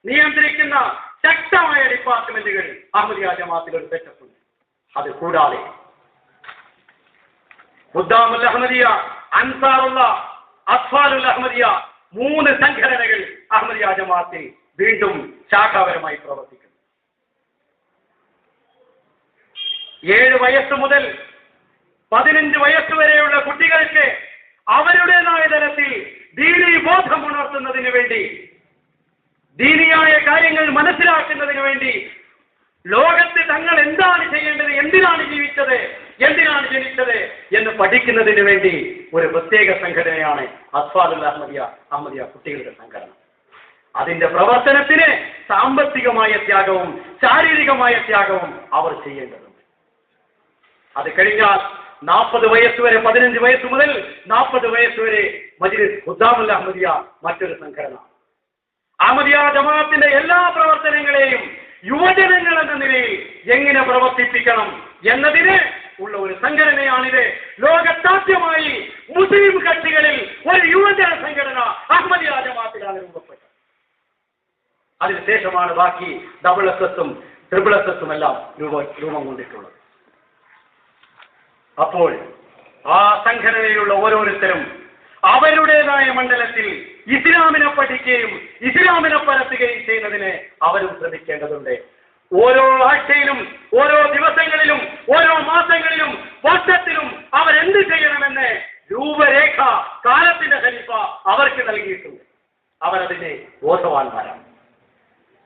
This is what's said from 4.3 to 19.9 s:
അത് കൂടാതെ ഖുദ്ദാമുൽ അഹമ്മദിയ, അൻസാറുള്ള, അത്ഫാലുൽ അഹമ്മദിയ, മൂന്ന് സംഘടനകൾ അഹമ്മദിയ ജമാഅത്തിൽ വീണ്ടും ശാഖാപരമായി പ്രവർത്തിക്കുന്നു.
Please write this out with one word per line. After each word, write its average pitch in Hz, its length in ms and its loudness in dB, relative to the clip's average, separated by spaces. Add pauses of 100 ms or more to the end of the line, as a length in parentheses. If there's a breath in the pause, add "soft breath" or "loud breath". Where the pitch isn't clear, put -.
അത് 147 120 -8
കൂടാതെ 160 480 0 (2250)
ഖുദ്ദാമുൽ 233 520 2
അഹമ്മദിയ, 247 380 0 (480)
അൻസാറുള്ള, 262 680 0 (680)
അത്ഫാലുൽ 269 600 0
അഹമ്മദിയ, 254 380 -2 (480)
മൂന്ന് 285 380 0
സംഘടനകൾ 254 680 0 (320)
അഹമ്മദിയ 220 340 -2 (120)
ജമാഅത്തിൽ 175 460 -4 (360)
വീണ്ടും 208 340 0 (380)
ശാഖാപരമായി 185 640 0
പ്രവർത്തിക്കുന്നു. - 640 -18 (3500)